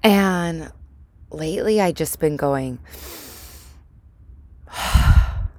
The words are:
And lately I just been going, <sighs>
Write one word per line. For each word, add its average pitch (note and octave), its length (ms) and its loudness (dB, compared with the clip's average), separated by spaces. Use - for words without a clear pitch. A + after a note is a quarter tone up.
And F#3 680 2
lately F#3 500 -2
I F3+ 120 2
just - 260 -6
been D3+ 180 0
going, C3+ 420 -2
<sighs> - 800 2